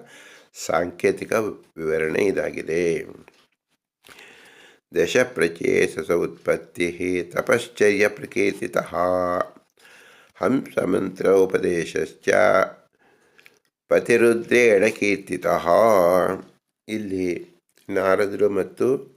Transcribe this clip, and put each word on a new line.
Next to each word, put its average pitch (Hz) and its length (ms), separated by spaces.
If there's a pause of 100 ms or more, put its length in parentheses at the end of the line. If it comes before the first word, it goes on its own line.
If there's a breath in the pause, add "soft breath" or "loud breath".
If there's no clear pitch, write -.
(540 loud breath)
ಸಾಂಕೇತಿಕ 87 800 (440)
ವಿವರಣೆ 80 480
ಇದಾಗಿದೆ. 80 800 (1900 loud breath)
ದಶ 85 220
ಪ್ರಚೇತಸ 92 960
ಉತ್ಪತ್ತಿ 85 1200
ತಪಶ್ಚರ್ಯ 151 760
ಪ್ರಕೀರ್ತಿತಃ - 880 (1400 soft breath)
ಹಂಸಮಂತ್ರ 92 960
ಉಪದೇಶಶ್ಚ 90 1000 (1600 soft breath)
ಪತಿರುದ್ರೇಣ 113 960
ಕೀರ್ತಿತಃ. 90 840 (1160)
ಇಲ್ಲಿ 95 600 (420)
ನಾರದರು 98 600
ಮತ್ತು 98 460 (220)